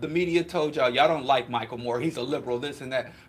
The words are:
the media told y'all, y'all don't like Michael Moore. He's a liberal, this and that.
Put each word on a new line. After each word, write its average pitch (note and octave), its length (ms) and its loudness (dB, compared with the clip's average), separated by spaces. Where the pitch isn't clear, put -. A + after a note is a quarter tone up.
the D3 80 -4
media E3+ 360 2
told D3+ 320 -2
y'all, C3+ 120 4
y'all C3 200 6
don't D3+ 180 -2
like B2+ 240 2
Michael A#2 280 -4
Moore. A#2+ 220 -2
He's D#3 160 -2
a B2 60 -4
liberal, B2 360 -2
this C#3+ 220 -8
and C3 120 -10
that. B2+ 200 -2